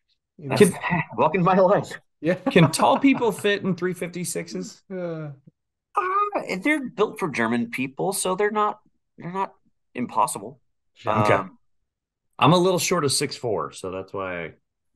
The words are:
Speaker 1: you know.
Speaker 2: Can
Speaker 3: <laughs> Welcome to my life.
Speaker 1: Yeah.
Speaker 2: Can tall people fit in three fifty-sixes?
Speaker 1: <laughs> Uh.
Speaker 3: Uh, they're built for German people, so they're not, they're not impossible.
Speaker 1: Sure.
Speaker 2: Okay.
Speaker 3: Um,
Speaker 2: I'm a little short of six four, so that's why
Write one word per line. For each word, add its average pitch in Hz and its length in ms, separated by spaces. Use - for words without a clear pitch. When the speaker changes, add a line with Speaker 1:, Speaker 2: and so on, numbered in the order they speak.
Speaker 1:
you 143 120
know. - 80
Speaker 2:
Can 185 160
Speaker 3:
<laughs> - 220
Welcome 156 240
to 170 40
my 185 140
life. 185 340
Speaker 1:
Yeah. 160 140
Speaker 2:
Can 175 380
tall 240 260
people 240 340
fit 202 300
in 185 140
three 180 180
fifty-sixes? 175 920
Speaker 1:
<laughs> - 40
Uh. 165 380
Speaker 3:
Uh, 403 640
they're 294 280
built 196 280
for 180 120
German 117 400
people, 131 420
so 185 240
they're 208 160
not, 208 300
they're 170 140
not 196 220
impossible. 113 680
Speaker 1:
Sure. - 180
Speaker 2:
Okay. 104 120
Speaker 3:
Um, 95 220
Speaker 2:
I'm - 140
a 180 60
little 180 220
short 170 260
of 131 80
six - 240
four, 87 340
so 92 200
that's 95 200
why 90 440